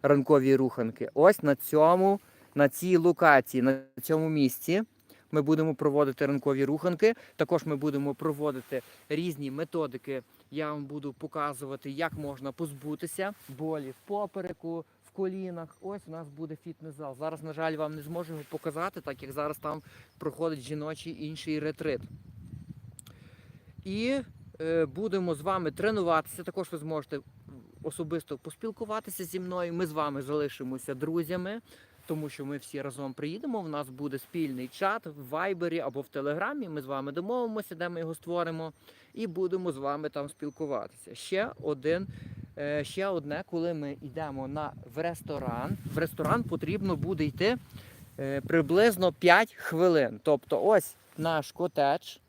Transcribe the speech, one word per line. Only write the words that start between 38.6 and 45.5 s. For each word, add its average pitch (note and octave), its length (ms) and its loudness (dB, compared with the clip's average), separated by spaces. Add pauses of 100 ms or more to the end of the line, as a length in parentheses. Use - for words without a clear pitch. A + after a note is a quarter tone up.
і A3 140 -4
будемо F3+ 440 -2
з C3+ 60 -4
вами C#3+ 320 -2
там C#3+ 200 -6
спілкуватися. - 880 -8
Ще G3 340 -2 (120)
один, D3+ 460 0 (500)
е, D3 260 -2
ще F#3+ 240 -4
одне, D#3+ 420 -4
коли E3+ 240 -2
ми C#3+ 280 -6
йдемо C#3 460 -8
на, D3 260 -6 (220)
в D3+ 60 -4
ресторан, C#3+ 760 -4 (160)